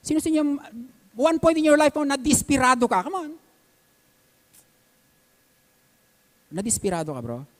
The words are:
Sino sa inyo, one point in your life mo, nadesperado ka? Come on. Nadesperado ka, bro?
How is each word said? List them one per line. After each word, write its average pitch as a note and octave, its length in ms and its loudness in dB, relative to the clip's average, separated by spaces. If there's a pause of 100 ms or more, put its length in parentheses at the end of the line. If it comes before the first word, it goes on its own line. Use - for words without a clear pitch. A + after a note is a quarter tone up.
Sino D#4 160 0
sa D#4+ 80 -4
inyo, D4 320 0 (560)
one D#4+ 240 0
point E4 160 4
in D#4 80 0
your D4+ 140 6
life D4 180 2
mo, D4+ 80 -2
nadesperado B3+ 800 2
ka? G3 160 0
Come E4+ 160 -6
on. D4+ 140 -8 (3250)
Nadesperado F3+ 560 -4
ka, C3 160 -10
bro? A#2+ 160 -8 (180)